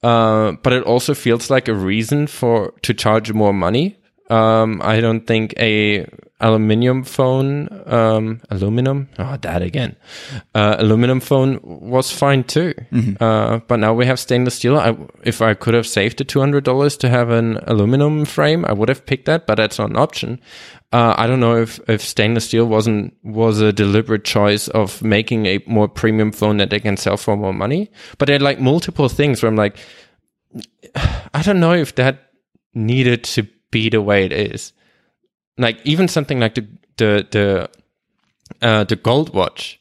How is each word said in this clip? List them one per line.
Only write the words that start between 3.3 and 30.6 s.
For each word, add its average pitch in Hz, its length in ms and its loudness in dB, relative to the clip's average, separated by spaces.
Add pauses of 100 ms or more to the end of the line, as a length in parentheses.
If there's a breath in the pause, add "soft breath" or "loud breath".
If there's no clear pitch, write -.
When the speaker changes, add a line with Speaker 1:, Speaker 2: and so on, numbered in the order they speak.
Speaker 1:
more 104 200 2
money. 113 440 0 (320)
Um, 110 540 2
I 110 160 0
don't 113 260 0
think 110 320 0
a 107 480 0 (360)
aluminum 113 640 2
phone, 139 640 -2 (160)
um, 110 640 0
aluminum, 123 580 -2 (100)
oh, 131 200 -6
that - 240 -4
again, 92 340 -6 (580 loud breath)
uh, 104 260 2
aluminum 120 420 2
phone 135 420 0
was 120 480 -4
fine 139 320 2
too. 160 300 -2 (180)
Speaker 2:
Mm-hmm. 110 320 0
Speaker 1:
Uh, 110 360 2
but 120 180 -2
now 107 160 2
we 120 120 2
have 127 140 0
stainless 123 360 0
steel. 131 220 2
I, 117 200 0 (260)
if - 180 -2
I 110 120 4
could 113 220 0
have 117 120 0
saved 104 300 -2
the 139 80 -4
two - 160 0
hundred 139 240 0
dollars 139 320 0
to 123 120 0
have 120 200 2
an 113 380 0
aluminum 139 580 2
frame, 151 400 0
I - 80 -2
would 107 160 0
have 135 160 -4
picked - 220 -4
that, 165 200 -2
but 107 80 2
that's 107 240 -2
not 107 120 -4
an 110 60 -6
option. 127 440 -4 (500 loud breath)
Uh, 117 260 4
I 113 80 0
don't 127 140 2
know 117 220 4
if, 113 180 -6 (100)
if 110 120 0
stainless 113 460 -2
steel 113 180 2
wasn't, 107 580 0
was 107 380 0
a 107 100 4
deliberate 104 540 0
choice 104 420 0
of - 340 -2
making 110 440 0
a 95 220 -2
more 107 200 2
premium 110 460 0
phone 107 240 0
that 98 120 0
they 104 120 -2
can 101 160 -2
sell 95 180 -2
for 104 220 -2
more 98 160 -4
money, 127 360 -4 (280 loud breath)
but 139 80 0
there 143 100 2
are, 139 40 0
like, 139 200 0
multiple 143 480 0
things 143 340 0
where 113 80 2
I'm 110 60 0
like, 104 220 0 (760 loud breath)
<sighs> - 420 -20 (380 loud breath)